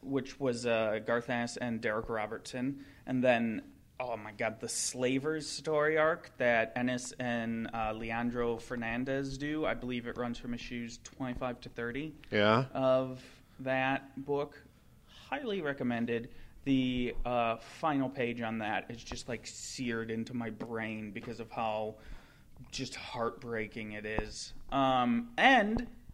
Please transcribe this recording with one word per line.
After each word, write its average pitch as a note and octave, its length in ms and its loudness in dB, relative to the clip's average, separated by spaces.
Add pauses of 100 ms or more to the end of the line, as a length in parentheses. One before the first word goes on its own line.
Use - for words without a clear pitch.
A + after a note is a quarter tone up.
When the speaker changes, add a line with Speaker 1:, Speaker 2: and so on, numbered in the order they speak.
Speaker 1:
which C3+ 380 -2
was, A#2+ 260 0
uh, A2 400 4
Garth A#2+ 240 2
Ennis A#2+ 280 -2
and A#2 240 -2
Derek A2 260 0
Robertson. A#2+ 800 -4 (200)
And B2+ 160 0
then, A#2 420 4 (360)
oh B2 160 -4
my G#2+ 160 -10
God, A2 300 -2
the A#2 80 -6
Slavers C3+ 800 0
story D#3 480 2
arc D#3+ 400 2
that A#2 400 4
Ennis B2 420 0
and, A2+ 540 -2
uh, A2 200 0
Leandro A#2 640 0
Fernandez C3 800 -2
do. D3+ 280 -2
I G2+ 80 2
believe B2 340 -4
it - 100 -6
runs A#2+ 200 -2
from A#2+ 160 -6
issues A#2+ 500 -8
twenty-five B2 580 -6
to A#2 80 -14
thirty C3 440 -6 (180)
Speaker 2:
Yeah. G#2+ 420 8
Speaker 1:
of C3 480 4 (400)
that C3 640 0
book. C#3+ 360 -2 (680)
Highly A#3+ 320 -2
recommended. A#2+ 680 0 (340)
The, B2+ 500 2 (120)
uh, A#2 320 2
final C#3 520 0
page A#2+ 320 -2
on A2+ 180 -2
that G#2 300 0
is A#2 140 -10
just, - 240 -10
like, A#2 200 -6
seared A2+ 640 -4
into A2+ 220 -2
my A#2 160 -2
brain A2 600 -6
because A2+ 300 -8
of A2 100 -10
how G#2+ 440 -2 (760)
just - 240 -8
heartbreaking A2+ 960 -4
it G#2+ 120 -8
is. G#2+ 480 -4 (180)
Um, B2+ 680 4
and A#3 500 6 (260)